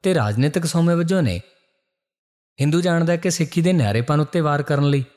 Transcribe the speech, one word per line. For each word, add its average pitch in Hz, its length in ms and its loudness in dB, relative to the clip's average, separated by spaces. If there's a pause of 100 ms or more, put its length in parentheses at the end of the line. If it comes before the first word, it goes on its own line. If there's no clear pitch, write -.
ਤੇ 185 100 0
ਰਾਜਨੀਤਿਕ 139 520 0
ਸੋਮੇ 170 300 0
ਵਜੋਂ 175 260 0
ਨੇ। 92 180 -2 (1200)
ਹਿੰਦੂ 151 220 0
ਜਾਣਦਾ 170 320 0
ਹੈ 170 40 0
ਕਿ 175 120 -2
ਸਿੱਖੀ 165 320 -2
ਦੇ 180 120 2
ਨਿਆਰੇਪਣ 123 460 2
ਉੱਤੇ 151 220 -2
ਵਾਰ 147 220 0
ਕਰਨ 143 260 0
ਲਈ 139 140 0 (140)